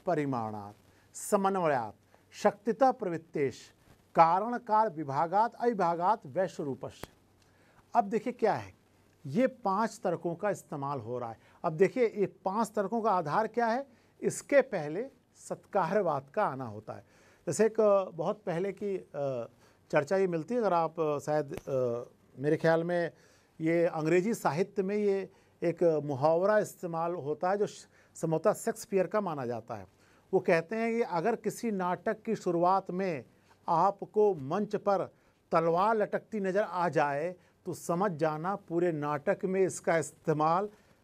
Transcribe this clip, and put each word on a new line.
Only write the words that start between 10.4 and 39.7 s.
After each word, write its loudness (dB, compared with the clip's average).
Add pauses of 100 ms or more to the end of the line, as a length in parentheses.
इस्तेमाल -6
हो -8
रहा -8
है। -14 (260)
अब 0
देखिए 2
ये 0
पांच -4
तर्कों -2
का 2
आधार 0
क्या -2
है, -2 (340)
इसके 2
पहले -4 (300)
सत्कारवाद -2
का 0
आना -4
होता -12
है। -14 (420)
जैसे 2
एक, 0
अ, 4
बहुत -6
पहले -4
की, -6
अ, -6 (420)
चर्चा 2
ये 2
मिलती -2
है, 0
अगर 2
आप, 0
अ, 0
शायद, -2 (120)
अ, -2 (360)
मेरे 2
ख्याल 2
में -2 (480)
ये 2
अंग्रेजी 2
साहित्य -2
में -2
ये 0 (320)
एक 2
मुहावरा 2
इस्तेमाल -4
होता -2
है 0
जो 2
श-, -12 (260)
संभवतः 2
शेक्सपियर -2
का 0
माना -4
जाता -6
है। -12 (480)
वो 6
कहते 2
हैं -2
कि 0
अगर 0
किसी -4
नाटक -2
की -2
शुरुआत 2
में -4 (440)
आपको 2
मंच -4
पर -2 (380)
तलवार 2
लटकती -4
नज़र 0
आ -2
जाए 0 (320)
तो -6
समझ -2
जाना -2
पूरे 0
नाटक -2
में 2
इसका 0